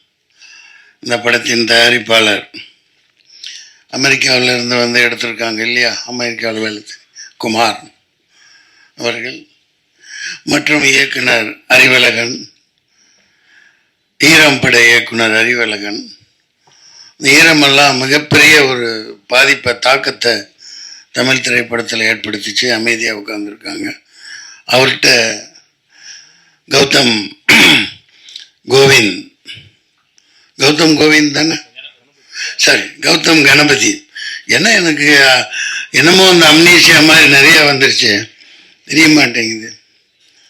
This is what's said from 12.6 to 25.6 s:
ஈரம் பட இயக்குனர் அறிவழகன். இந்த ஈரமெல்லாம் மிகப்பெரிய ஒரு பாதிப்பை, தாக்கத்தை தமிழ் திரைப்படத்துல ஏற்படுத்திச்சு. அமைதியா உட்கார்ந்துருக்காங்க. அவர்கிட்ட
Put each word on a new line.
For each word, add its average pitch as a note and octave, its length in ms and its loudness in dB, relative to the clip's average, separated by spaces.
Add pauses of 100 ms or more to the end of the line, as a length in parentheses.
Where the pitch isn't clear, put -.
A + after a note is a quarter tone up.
ஈரம் D3+ 420 4
பட A#2+ 260 2
இயக்குனர் A2+ 600 0
அறிவழகன். A2 560 -4 (1160)
இந்த C3+ 200 -2
ஈரமெல்லாம் D3 600 4
மிகப்பெரிய D3+ 680 2
ஒரு A#2 640 -6
பாதிப்பை, B2+ 520 0
தாக்கத்தை B2+ 540 -2 (760)
தமிழ் B2+ 260 -2
திரைப்படத்துல A#2 720 -4
ஏற்படுத்திச்சு. G#2+ 600 -6
அமைதியா A2+ 440 -4
உட்கார்ந்துருக்காங்க. G#2 880 -12 (680)
அவர்கிட்ட C3 400 0 (1600)